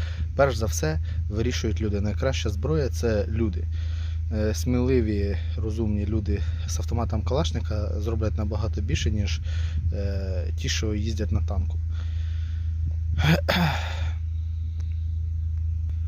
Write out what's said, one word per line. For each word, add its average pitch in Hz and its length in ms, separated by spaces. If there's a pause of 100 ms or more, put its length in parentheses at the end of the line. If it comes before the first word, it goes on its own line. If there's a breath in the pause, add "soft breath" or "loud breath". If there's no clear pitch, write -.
(360 loud breath)
перш 135 200
за 110 100
все 156 340 (280 loud breath)
вирішують 110 520
люди. 101 200
Найкраща 104 500
зброя — 143 400
це 110 380
люди. 104 360 (680 loud breath)
Е, 107 220
сміливі, 117 840 (200 loud breath)
розумні 107 500
люди 104 340 (260 loud breath)
з - 120
автоматом 110 440
Калашника 107 800
зроблять 110 380
набагато 107 420
більше, - 300
ніж, 101 300 (520 loud breath)
е, 95 640
ті, 135 120
що 107 260
їздять 104 380
на - 80
танку. - 380 (1400 loud breath)
<clears throat> 151 220 (2750 loud breath)